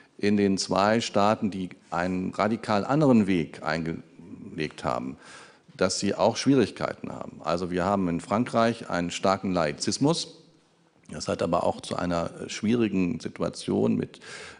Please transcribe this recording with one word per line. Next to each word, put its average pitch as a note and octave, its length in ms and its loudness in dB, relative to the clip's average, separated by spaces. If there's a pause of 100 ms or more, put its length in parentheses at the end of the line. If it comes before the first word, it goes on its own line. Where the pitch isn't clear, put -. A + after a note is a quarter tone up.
(220)
in G#2 160 2
den G2 200 4
zwei G#2 440 2
Staaten, G#2+ 480 2
die F#2 200 -4 (200)
einen F2+ 420 -2
radikal G#2+ 540 0
anderen C3 400 6
Weg F2+ 380 0
eingelegt D#2+ 1200 -6
haben, B1+ 340 -4 (580)
dass - 240 0
sie G2+ 140 -2
auch G#2+ 240 2
Schwierigkeiten - 720 0
haben. - 320 -14
Also F2 280 -2
wir F2+ 140 0
haben G2 220 2
in E2+ 140 -2
Frankreich A#2 680 0
einen F2 200 -2
starken G2 420 0
Laizismus. F2+ 840 0 (720)
Das - 180 -8
hat F#2+ 140 -2
aber E2+ 220 2
auch - 180 -2
zu - 140 -6
einer, E2+ 340 -2 (120)
äh, - 80 -10
schwierigen G2 720 2
Situation G2+ 800 -2
mit, - 220 -6 (400)